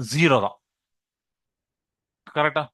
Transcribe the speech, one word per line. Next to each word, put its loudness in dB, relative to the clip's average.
ஜீரோ 4
தான். -4
கரெக்டா? -2